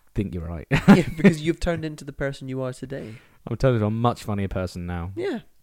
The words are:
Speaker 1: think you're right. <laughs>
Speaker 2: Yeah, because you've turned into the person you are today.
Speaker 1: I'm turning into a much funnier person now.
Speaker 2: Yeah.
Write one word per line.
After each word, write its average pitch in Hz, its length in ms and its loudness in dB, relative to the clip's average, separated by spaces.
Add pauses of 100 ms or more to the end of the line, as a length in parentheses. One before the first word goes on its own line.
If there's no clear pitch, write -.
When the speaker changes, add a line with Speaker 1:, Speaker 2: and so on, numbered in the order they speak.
(140)
Speaker 1:
think 98 200 -2
you're 85 120 -6
right. 85 220 -8
<laughs> - 20 -2
Speaker 2:
Yeah, 180 360 8 (100)
because 160 240 4
you've 160 200 0
turned 165 260 -2
into 151 180 -10
the 139 80 -12
person 139 380 -6
you 131 100 -6
are 127 140 -6
today. 131 400 -12 (320)
Speaker 1:
I'm 113 100 -6
turning 127 200 4
into 107 100 2
a 107 40 2
much 117 340 0
funnier 101 240 -2
person 92 380 -4
now. 87 300 -6
Speaker 2:
Yeah. 349 240 -4 (220)